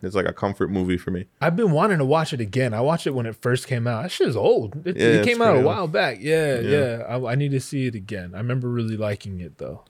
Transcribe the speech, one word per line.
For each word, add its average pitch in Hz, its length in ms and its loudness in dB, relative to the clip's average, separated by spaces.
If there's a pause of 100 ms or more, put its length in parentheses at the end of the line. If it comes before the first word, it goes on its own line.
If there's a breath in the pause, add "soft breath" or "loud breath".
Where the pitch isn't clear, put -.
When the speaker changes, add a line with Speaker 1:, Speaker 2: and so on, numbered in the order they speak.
Speaker 1:
It's 95 140 -4
like 90 100 2
a 85 60 -2
comfort 98 380 -2
movie 92 280 0
for 95 140 -6
me. 90 140 -4 (140)
Speaker 2:
I've 165 140 2
been 214 160 2
wanting 175 280 2
to 143 60 2
watch 151 280 0
it 131 80 -4
again. 117 340 -2
I 107 60 -2
watched 160 260 0
it 147 80 -2
when 123 120 -2
it 110 100 -8
first 123 320 0
came 120 180 -2
out. 117 160 -2
That 180 80 -6
shit 381 160 0
is 135 100 0
old. 117 380 2 (100)
It, 180 120 -4
Speaker 1:
Yeah, 98 100 2
Speaker 2:
it - 100 8
Speaker 1:
it's - 120 4
Speaker 2:
came 240 120 2
out 233 100 6
a - 20 6
Speaker 1:
pretty 135 140 6
Speaker 2:
while 190 160 0
Speaker 1:
old. 156 100 -4
Speaker 2:
back. 160 280 0
Yeah, 147 400 0
Speaker 1:
Yeah. 117 100 0 (280)
Speaker 2:
yeah. 113 100 -8
I, 120 240 -4
I - 40 0
need 143 160 0
to 135 80 0
see 131 260 -4
it 117 80 -4
again. 95 400 -10
I 92 40 -12
remember 123 300 -2
really 113 280 -2
liking 101 440 -4
it 85 180 -12
though. 67 320 -12